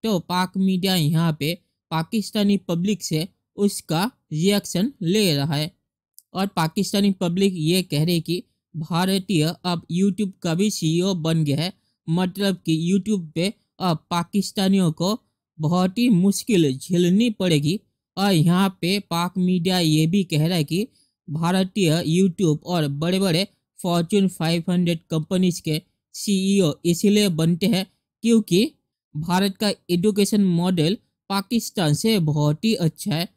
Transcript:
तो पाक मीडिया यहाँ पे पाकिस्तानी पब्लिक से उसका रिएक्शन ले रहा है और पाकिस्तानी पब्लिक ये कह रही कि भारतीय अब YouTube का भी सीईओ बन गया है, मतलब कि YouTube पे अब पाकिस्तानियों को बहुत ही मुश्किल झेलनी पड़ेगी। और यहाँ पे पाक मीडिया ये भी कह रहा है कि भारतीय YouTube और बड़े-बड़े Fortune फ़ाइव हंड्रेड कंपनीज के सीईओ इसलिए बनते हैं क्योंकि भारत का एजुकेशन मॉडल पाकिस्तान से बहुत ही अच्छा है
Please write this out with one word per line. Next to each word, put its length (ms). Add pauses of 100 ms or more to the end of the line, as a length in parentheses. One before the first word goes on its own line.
तो 140
पाक 380
मीडिया 380
यहाँ 460
पे 180 (320)
पाकिस्तानी 680
पब्लिक 460
से 260 (280)
उसका 540 (220)
रिएक्शन 600 (100)
ले 340
रहा 180
है 160 (640)
और 120
पाकिस्तानी 640
पब्लिक 460
ये 260
कह 220
रही 160
कि 220 (340)
भारतीय 760 (100)
अब 280
YouTube 380 (120)
का 120
भी 160
सीईओ 440
बन 300
गया 120
है, 160 (360)
मतलब 480
कि 380
YouTube 400
पे 200 (260)
अब 300
पाकिस्तानियों 840
को 300 (380)
बहुत 380
ही 100
मुश्किल 680
झेलनी 520
पड़ेगी। 500 (380)
और 140
यहाँ 480
पे 180
पाक 400
मीडिया 400
ये 280
भी 180
कह 220
रहा 100
है 80
कि 240 (420)
भारतीय 760
YouTube 600
और 220
बड़े-बड़े 600 (380)
Fortune 420
फ़ाइव 420
हंड्रेड 280
कंपनीज 640
के 220 (300)
सीईओ 720
इसलिए 440
बनते 380
हैं 200 (360)
क्योंकि 520 (420)
भारत 440
का 80 (220)
एजुकेशन 540
मॉडल 520 (320)
पाकिस्तान 680
से 240
बहुत 460
ही 100
अच्छा 400
है 220